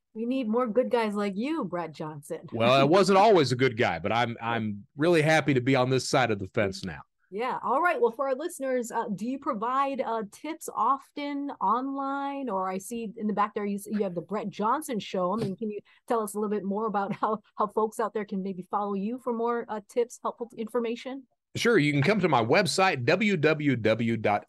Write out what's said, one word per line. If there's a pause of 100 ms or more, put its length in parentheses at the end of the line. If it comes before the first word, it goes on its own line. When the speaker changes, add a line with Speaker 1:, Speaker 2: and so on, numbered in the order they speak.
(140)
Speaker 1:
We
need
more
good
guys
like
you,
Brett
Johnson. (120)
Speaker 2:
Well,
I
wasn't
Speaker 1:
<laughs>
Speaker 2:
always
a
good
guy,
but
I'm,
I'm (120)
really
happy
to
be
on
this
side
of
the
fence
now. (320)
Speaker 1:
Yeah.
All
right.
Well,
for
our
listeners,
uh, (100)
do
you
provide,
uh,
tips
often
online?
Or
I
see
in
the
back
there,
you
s-,
you
have
the
Brett
Johnson
Show.
I
mean,
can
you (300)
tell
us
a
little
bit
more
about
how, (180)
how
folks
out
there
can
maybe
follow
you
for
more,
uh, (100)
tips,
helpful
information? (320)
Speaker 2:
Sure.
You
can
come
to
my
website,
W
W
W
dot